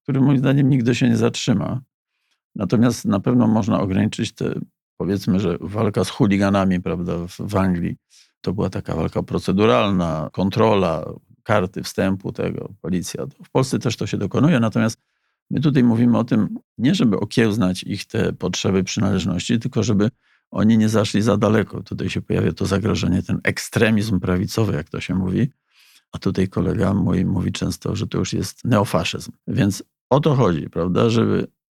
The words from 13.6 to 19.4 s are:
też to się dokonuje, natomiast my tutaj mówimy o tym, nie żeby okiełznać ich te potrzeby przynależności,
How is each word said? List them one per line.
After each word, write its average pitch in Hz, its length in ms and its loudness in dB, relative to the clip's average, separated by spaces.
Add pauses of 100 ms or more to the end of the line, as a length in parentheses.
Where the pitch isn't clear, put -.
też 120 180 -4
to - 100 -4
się 104 100 -4
dokonuje, 113 420 2
natomiast 113 420 0 (480)
my - 100 -2
tutaj 143 240 4
mówimy 120 340 4
o 110 60 2
tym, 117 340 -2 (200)
nie 139 180 2
żeby 113 240 2
okiełznać 101 640 0
ich 104 220 -8
te 87 280 -2
potrzeby 92 500 0
przynależności, 92 760 -2